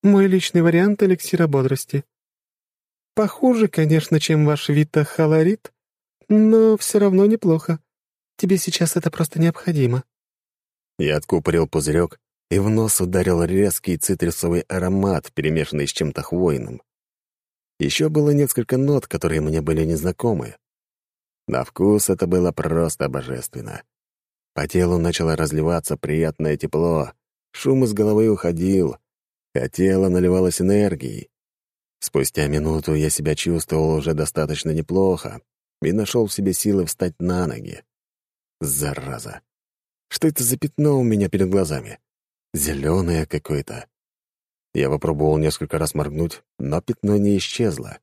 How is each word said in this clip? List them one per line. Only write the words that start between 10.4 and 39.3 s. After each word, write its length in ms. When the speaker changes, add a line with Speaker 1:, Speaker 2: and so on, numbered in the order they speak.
Speaker 2:
Я 180
откупорил 520
пузырёк, 500
и 80
в 100
нос 320
ударил 440
резкий 520
цитрусовый 680
аромат, 680
перемешанный 540
с 60
чем-то 300
хвойным. 600
Ещё 320
было 200
несколько 480
нот, 280
которые 340
мне 200
были 240
незнакомы. 720
На 180
вкус 460
это 160
было 260
просто 560
божественно. 720
По 120
телу 320
начало 380
разливаться 600
приятное 600
тепло, 560
шум 320
из 80
головы 360
уходил — 680
а 140
тело 400
наливалось 520
энергией. 680
Спустя 440
минуту 440
я 160
себя 260
чувствовал 600
уже 180
достаточно 600
неплохо 680
и 100
нашёл 360
в 80
себе 180
силы 320
встать 340
на 280
ноги. 360
Зараза! 800